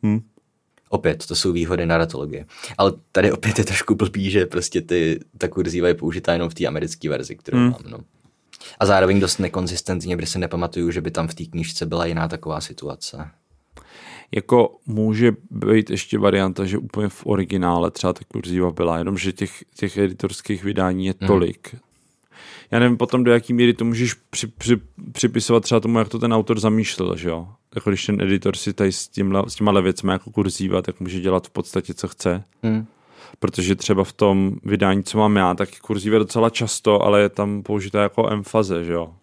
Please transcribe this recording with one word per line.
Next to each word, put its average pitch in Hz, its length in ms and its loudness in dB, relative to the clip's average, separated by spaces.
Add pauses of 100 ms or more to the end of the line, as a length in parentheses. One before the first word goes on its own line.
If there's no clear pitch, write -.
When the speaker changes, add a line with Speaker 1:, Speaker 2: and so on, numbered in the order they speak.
Speaker 1:
Hm. 107 180 2 (680)
Speaker 2:
Opět, 78 380 -2
to 87 80 -6
jsou 95 160 0
výhody 85 340 0
narratologie. 82 600 -2 (320)
Ale 95 160 4 (180)
tady 98 200 4
opět - 280 0
je 101 60 4
trošku 98 300 0
blbý, 98 360 -2
že 95 140 2
prostě 87 360 -4
ty, 82 380 0 (180)
ta - 100 -4
kurzíva 87 400 -2
je 87 60 4
použitá 82 400 -2
jenom 85 160 -2
v 82 40 -14
té 87 140 -4
americké 80 420 -6
verzi, - 260 -6
kterou - 220 -4
Speaker 1:
Hmm. 123 140 4
Speaker 2:
mám, 120 180 -8
no. 117 80 -16 (800)
A 104 60 2
zároveň 98 340 6
dost 95 180 0
nekonzistentně, 90 800 -4
protože 85 100 -6
si 92 120 -6
nepamatuju, 85 520 -4
že 82 100 -4
by 80 100 -6
tam 82 160 -2
v 80 60 -8
té 87 120 -12
knížce - 400 -6
byla 170 200 -4
jiná 165 220 -2
taková 160 340 -8
situace. - 680 -12 (1040)
Speaker 1:
Jako 120 440 2 (100)
může 110 460 2 (200)
být 107 380 2
ještě - 280 -4
varianta, 98 480 2
že 95 120 -2
úplně 104 320 -4
v - 160 -14
originále 90 680 0
třeba 92 220 -2
ta - 140 -8
kurzíva 90 440 -2
byla, 82 260 0
jenomže 92 360 -4
těch, - 300 -8 (120)
těch 101 220 -6
editorských 95 680 -2
vydání 92 420 -2
je 95 140 -2
Speaker 2:
Hmm. 95 80 -4
Speaker 1:
tolik. 95 480 0 (960)
Já 117 80 2
nevím 120 180 4
potom, 123 260 2
do 120 80 6
jaký 117 220 4
míry 120 200 6
to 113 120 -2
můžeš 117 280 0
při-, - 340 -10
při-, 113 340 2 (300)
připisovat 117 520 2
třeba 117 160 2
tomu, 113 200 0
jak 110 100 0
to 117 100 -6
ten 117 140 0
autor 110 260 2
zamýšlel, 101 580 0
že 87 120 -6
jo? 82 180 -6 (280)
Jako 107 140 -2
když 98 160 -2
ten 101 160 0
editor 98 340 0
si - 180 -6
tady 98 180 2
s - 160 -8
tímhle, 98 400 0
s - 80 -10
těmahle 101 260 4
věcmi 92 300 0
jako 95 200 -4
kurzíva, 95 500 0
tak 90 180 -8
může 92 200 -6
dělat 92 280 0
v - 20 -20
podstatě, - 440 -6
co - 140 -8
chce. 90 360 -4 (200)
Speaker 2:
Hmm. 110 220 0 (540)
Speaker 1:
Protože 92 360 0
třeba 98 280 0
v - 100 -6
tom 98 500 4
vydání, 98 400 2
co - 140 -4
mám 107 200 4
já, 92 160 4
tak 95 200 -4
je - 80 -20
kurzíva 107 360 0
docela 110 320 2
často, 107 520 2
ale 104 200 6
je 101 80 4
tam 101 340 -4
použitá 104 380 -2
jako 104 300 0
emfaze, 98 520 -2
že 85 100 -4
jo? 85 300 -6